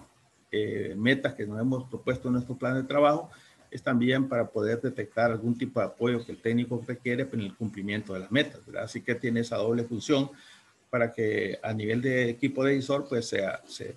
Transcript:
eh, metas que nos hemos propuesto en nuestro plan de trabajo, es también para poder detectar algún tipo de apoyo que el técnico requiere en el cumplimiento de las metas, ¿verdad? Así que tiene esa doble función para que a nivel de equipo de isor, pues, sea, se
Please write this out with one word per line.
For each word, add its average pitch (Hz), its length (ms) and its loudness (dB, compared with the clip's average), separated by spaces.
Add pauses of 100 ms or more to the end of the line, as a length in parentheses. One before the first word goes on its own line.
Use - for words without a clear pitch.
(520)
eh, 104 460 -2
metas 131 380 2
que 113 100 -6
nos 104 140 -6
hemos 127 280 0
propuesto 127 420 -2
en 123 40 2
nuestro 123 220 -2
plan 127 200 0
de 131 80 0
trabajo, 147 460 4 (400)
es - 140 -10
también 131 440 4
para 117 200 2
poder 113 340 0
detectar 117 480 0
algún 113 260 0
tipo 120 240 -4
de 101 60 2
apoyo 117 400 0
que - 60 -12
el 101 100 -12
técnico 117 460 0
requiere 123 440 -2
en 120 100 -2
el 98 140 -6
cumplimiento 104 580 -4
de 92 80 -6
las 92 100 -10
metas, 147 340 0
¿verdad? - 200 -8
Así 117 160 -8
que 123 120 0
tiene 117 280 0
esa 117 160 -2
doble 117 260 2
función 135 480 0 (580)
para 117 240 0
que 104 480 0
a 110 100 -4
nivel 110 300 0
de 127 300 2
equipo 131 320 0
de 139 120 6
isor, 139 320 0
pues, 117 200 -2
sea, 98 400 -2
se - 300 -12